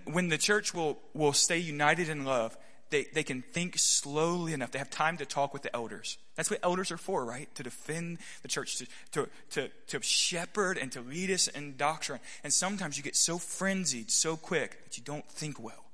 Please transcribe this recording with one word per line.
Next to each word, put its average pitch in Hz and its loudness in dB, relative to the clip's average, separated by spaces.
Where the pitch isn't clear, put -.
when 175 2
the 156 4
church 208 4
will, 160 0
will 151 6
stay 165 6
united 156 4
in 147 -2
love, 120 2
they, 143 4
they 156 2
can 127 -2
think - -2
slowly 160 2
enough. 131 -2
They 131 -4
have - -4
time 160 2
to 143 -4
talk 143 0
with 139 -8
the - -2
elders. 110 -6
That's 160 0
what 214 0
elders 180 2
are 165 -4
for, 175 0
right? 123 -6
To 135 -8
defend 170 -6
the 151 -10
church, - -2
to, 123 -6
to, 147 2
to, 131 0
to 139 -4
shepherd 180 2
and 123 -2
to 131 -8
lead 165 -2
us 185 4
in 143 -8
doctrine. 143 0
And 147 0
sometimes 180 2
you 139 -4
get 139 -4
so 170 4
frenzied 170 0
so 160 4
quick 147 -2
that - -10
you 120 -12
don't 143 -8
think 147 -6
well. 113 -12